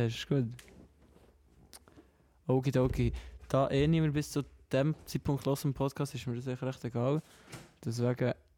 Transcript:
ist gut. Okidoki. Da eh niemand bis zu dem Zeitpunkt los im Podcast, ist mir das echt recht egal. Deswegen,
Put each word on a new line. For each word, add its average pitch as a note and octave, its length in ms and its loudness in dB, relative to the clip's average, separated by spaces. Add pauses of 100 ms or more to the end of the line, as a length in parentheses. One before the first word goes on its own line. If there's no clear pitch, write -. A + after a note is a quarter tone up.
ist A#2 220 -6
gut. C3+ 180 2 (2000)
Okidoki. B2+ 640 2 (360)
Da C3+ 220 2
eh C#3+ 160 4
niemand D#3 280 4
bis D3 180 -2
zu C#3+ 100 0 (300)
dem C#3+ 320 2
Zeitpunkt - 420 -2
los C#3 180 0
im C#3 80 2
Podcast, C#3 440 -2
ist B2 100 -10
mir B2 80 -2
das B2 140 -6
echt B2+ 140 -6
recht B2+ 220 -6
egal. B2+ 380 2 (640)
Deswegen, B2 500 0 (240)